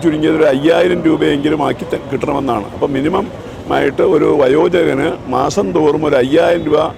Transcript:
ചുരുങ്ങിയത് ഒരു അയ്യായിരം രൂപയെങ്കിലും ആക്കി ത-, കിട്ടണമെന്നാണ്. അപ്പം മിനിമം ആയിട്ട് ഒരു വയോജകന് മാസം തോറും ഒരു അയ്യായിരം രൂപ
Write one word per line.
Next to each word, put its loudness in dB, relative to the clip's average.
ചുരുങ്ങിയത് 2
ഒരു 4
അയ്യായിരം 2
രൂപയെങ്കിലും 0
ആക്കി -6
ത-, -6
കിട്ടണമെന്നാണ്. -2
അപ്പം -2
മിനിമം -2
ആയിട്ട് 0
ഒരു 2
വയോജകന് 2
മാസം -2
തോറും 2
ഒരു 2
അയ്യായിരം 2
രൂപ 2